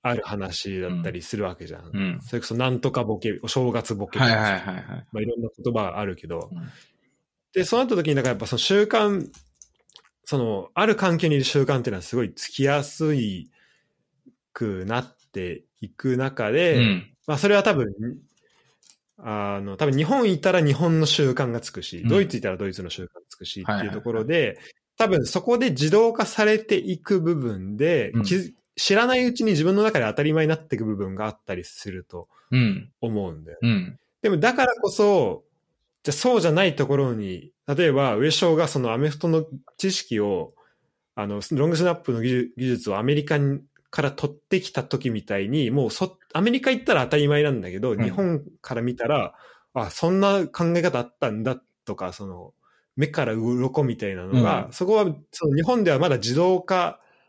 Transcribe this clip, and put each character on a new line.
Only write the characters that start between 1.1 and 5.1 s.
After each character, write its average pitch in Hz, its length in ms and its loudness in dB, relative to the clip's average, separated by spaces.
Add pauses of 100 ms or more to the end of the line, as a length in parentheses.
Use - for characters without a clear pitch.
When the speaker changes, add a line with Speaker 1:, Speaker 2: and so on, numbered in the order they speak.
Speaker 1:
り 87 100 -12
す - 140 -8
る 104 80 -2
わ 90 100 -6
け 85 100 -16
じ 82 120 -14
ゃ - 20 -20
ん。 - 60 -20
Speaker 2:
う - 120 -10
ん。 - 0 -
う 98 40 -4 (160)
ん。 87 60 -12
Speaker 1:
そ - 120 -12
れ 117 60 -4
こ - 80 -12
そ 117 80 -4
な 127 120 0
ん 123 120 0
と 131 100 0
か 123 140 -2
ボ 104 160 -4
ケ、 107 240 -4
お - 20 -8
正 127 240 0
月 110 240 -2
ボ 101 140 -6
ケ - 100 -6
と 135 60 4
か 120 60 4
さ、 113 60 4
Speaker 2:
は 107 120 2
い - 20 2
は 98 60 2
い 92 40 -4
は 95 120 -8
い - 20 -6
は 92 60 -8
い。 - 40 -14 (280)